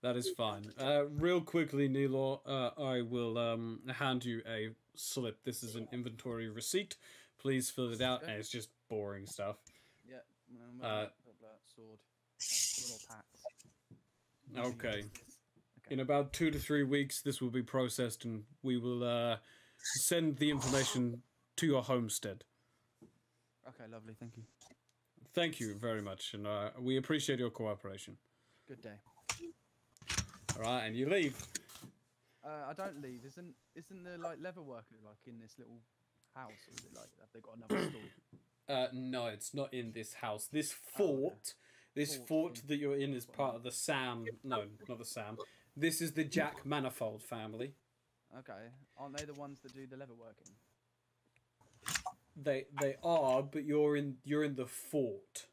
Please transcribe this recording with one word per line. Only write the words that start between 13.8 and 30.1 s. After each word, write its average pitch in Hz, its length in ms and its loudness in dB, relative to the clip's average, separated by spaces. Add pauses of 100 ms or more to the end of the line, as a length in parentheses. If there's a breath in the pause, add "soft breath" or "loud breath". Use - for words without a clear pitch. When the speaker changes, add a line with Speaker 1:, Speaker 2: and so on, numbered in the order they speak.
Speaker 1:
Okay. 117 160 -4 (100)
Speaker 2:
Okay. 104 100 -8 (800)
Speaker 1:
In 131 100 0
about 143 340 4
two 160 180 4
to 143 80 0
three 143 240 4
weeks, 139 380 4
this - 200 0
will 127 100 2
be 127 120 2
processed, 123 640 0
and 110 200 -4 (180)
we 127 140 4
will, 120 260 0
uh, 120 340 2 (400 loud breath)
send 160 600 2
the 147 140 6
information 123 720 4 (320)
to - 100 2
your 139 180 6
homestead. 117 600 0 (1200)
Speaker 2:
Okay, 127 200 -16
lovely. 113 320 -14
Thank 117 180 -12
you. 113 60 -12 (880)
Speaker 1:
Thank 170 260 2
you 110 160 -2
very 110 260 0
much, 98 340 -6
and, 104 100 -6
uh, 104 340 0
we 127 180 4
appreciate 139 420 2
your 120 120 2
cooperation. 101 680 -4 (500 soft breath)
Speaker 2:
Good 120 140 -16
day. 104 180 -14 (1600)